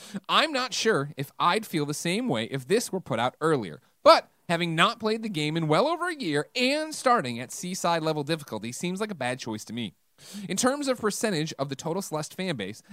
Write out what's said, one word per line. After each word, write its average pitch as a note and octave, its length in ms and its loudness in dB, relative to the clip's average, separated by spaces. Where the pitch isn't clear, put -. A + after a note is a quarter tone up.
I'm A#3 240 4
not B3+ 220 -2
sure D3+ 440 2
if C#3 120 -6
I'd F3+ 280 4
feel D3+ 180 0
the D3 80 -4
same G3 340 -2
way A#2 180 0
if B2+ 220 -6
this G#3 240 2
were F#3+ 100 -4
put A2+ 180 -2
out B2 200 2
earlier. C3 400 0
But - 280 8
having E3+ 240 0
not F#3 260 4
played A3 220 0
the A3 80 -6
game D#3 260 0
in E3 120 0
well E3+ 200 6
over E4+ 220 -2
a E4 60 -4
year D#3 400 -2
and D4 400 0
starting D3+ 440 2
at B2+ 120 -10
Seaside F3 500 -2
level D#3 220 0
difficulty C3+ 480 -6
seems F3+ 280 -4
like G#3+ 120 -6
a G3 40 -8
bad B2+ 220 -4
choice G#2+ 280 -8
to G#2 80 -12
me. A2+ 200 -6
In F#3 80 -4
terms C#4 300 0
of B3+ 120 -2
percentage G3 600 -2
of C#3 100 -2
the C3+ 60 -6
total E3 260 -4
Celeste D3+ 320 -6
fan F#3 220 -4
base, G2+ 260 -8